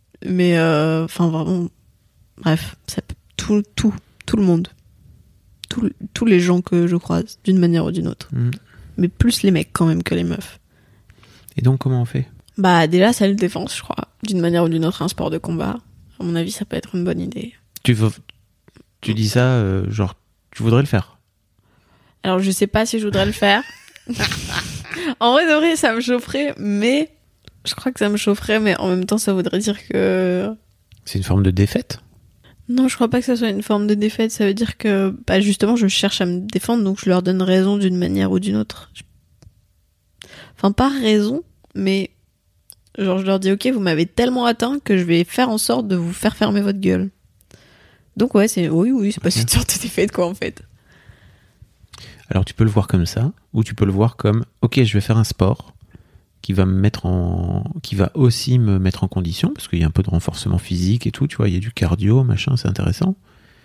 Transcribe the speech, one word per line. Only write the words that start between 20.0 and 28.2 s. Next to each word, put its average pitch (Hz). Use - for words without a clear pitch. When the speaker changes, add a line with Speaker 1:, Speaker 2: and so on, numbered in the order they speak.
Speaker 2:
tu -
voudrais 117
le 143
faire ? -
Speaker 1:
Alors, 185
je 196
sais 196
pas 220
si 226
je 214
voudrais 202
le 208
faire. 208
<laughs> 240
En 240
vrai, 320
de 311
vrai, 320
ça 233
me 233
chaufferait, 247
mais 226
je -
crois -
que -
ça 208
me 208
chaufferait, 214